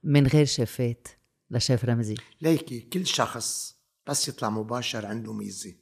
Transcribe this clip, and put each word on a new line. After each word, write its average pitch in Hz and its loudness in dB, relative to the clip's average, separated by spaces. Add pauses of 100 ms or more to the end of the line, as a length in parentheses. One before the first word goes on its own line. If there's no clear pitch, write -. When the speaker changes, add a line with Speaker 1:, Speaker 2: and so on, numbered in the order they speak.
Speaker 1:
من 143 6
غير 151 6
شيفات 120 -2 (420)
لشيف 120 2
رمزي؟ 117 0 (260)
Speaker 2:
ليكي، 156 0
كل 185 -4
شخص - -2 (300)
بس 143 -2
يطلع 120 -4
مباشر 110 -4
عنده 110 -8
ميزة. 101 -10